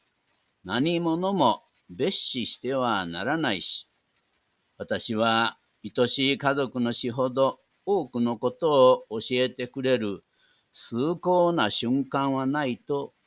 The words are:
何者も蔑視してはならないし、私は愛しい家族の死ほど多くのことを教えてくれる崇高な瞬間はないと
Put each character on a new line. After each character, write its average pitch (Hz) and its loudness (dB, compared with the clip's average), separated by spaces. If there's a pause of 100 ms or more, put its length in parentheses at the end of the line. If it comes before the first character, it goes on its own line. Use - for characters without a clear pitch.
(640)
何 139 0
者 175 -2
も 139 2 (320)
蔑 135 -2
視 - -4
し - -8
て 127 -4
は 113 0
な 85 -6
ら 147 0
な 131 0
い 87 -4
し、 - -10 (920)
私 101 -6
は 113 2 (400)
愛 123 4
し 139 0
い - -4
家 139 0
族 131 -2
の 120 2
死 120 -4
ほ 127 0
ど 127 0 (260)
多 185 0
く 120 -4
の 120 2
こ 123 -2
と 127 4
を 110 -6
教 - - (100)
え 127 2
て 123 -8
く - -8
れ 127 4
る 101 -4 (500)
崇 143 -4
高 180 2
な 120 2
瞬 131 0
間 139 -2
は 135 -2
な 143 -2
い 120 -2
と - -6 (120)